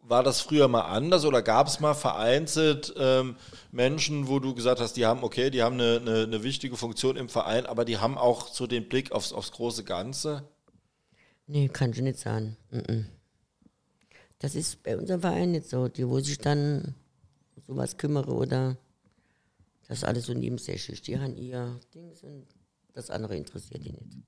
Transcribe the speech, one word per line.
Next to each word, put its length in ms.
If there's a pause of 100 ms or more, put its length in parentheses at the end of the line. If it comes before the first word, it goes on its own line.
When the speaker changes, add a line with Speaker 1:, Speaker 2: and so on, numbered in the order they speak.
Speaker 1:
War 220
das 160
früher 300
mal 120
anders 440
oder 160
gab's 400
mal 140
vereinzelt, 1000
ähm, 380 (360)
Menschen, 580
wo 100
du 160
gesagt 240
hast, 140
die 120
haben, 180
okay, 260
die 140
haben 180
eine, 180
eine, 240
eine 200
wichtige 340
Funktion 400
im 120
Verein, 360
aber 180
die 140
haben 200
auch 300
so 200
den 200
Blick 240
aufs, 220
aufs 180
große 320
Ganze? 600 (1040)
Speaker 2:
Nee, 200
kann 240
ich 100
nicht 180
sagen. 360 (160)
Mm-mm. 340 (1300)
Das 160
ist 280
bei 140
unserem 240
Verein 300
nicht 160
so, 200
die, 200
wo 120
sich 180
dann 560 (720)
sowas 320
kümmere 360
oder 440 (1120)
das 140
alles 220
so 80
nebensächlich. 680
Die 160
haben 200
ihr 420 (140)
Dings 300
und 220 (480)
das 160
andere 260
interessiert 480
die 80
nicht. 260 (100)